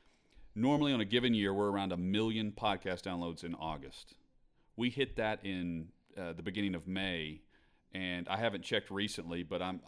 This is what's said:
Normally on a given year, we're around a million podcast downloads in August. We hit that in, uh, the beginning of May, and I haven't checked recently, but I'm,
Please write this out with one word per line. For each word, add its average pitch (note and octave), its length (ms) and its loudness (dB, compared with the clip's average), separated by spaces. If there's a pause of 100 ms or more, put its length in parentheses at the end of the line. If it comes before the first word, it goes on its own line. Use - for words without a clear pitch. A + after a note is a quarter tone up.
(560)
Normally C#3+ 380 4
on B2 80 2
a G#2 40 2
given A#2+ 280 4
year, G2+ 200 4
we're G2+ 180 4
around G2 200 2
a F2 60 0
million G#2+ 560 2
podcast F#2+ 480 0
downloads F2 420 -4
in E2+ 120 -4
August. D2 600 -8 (600)
We A#2+ 120 2
hit C3 280 -2
that G#2+ 260 0
in, F2 460 -4 (280)
uh, F2 140 -6
the E2 120 -8
beginning G2 320 0
of E2 120 -6
May, F2+ 540 -2 (520)
and F2+ 340 -4
I F#2 80 0
haven't A2+ 280 0
checked - 280 -2
recently, F2+ 520 -2
but F2 180 -4
I'm, F2+ 260 -4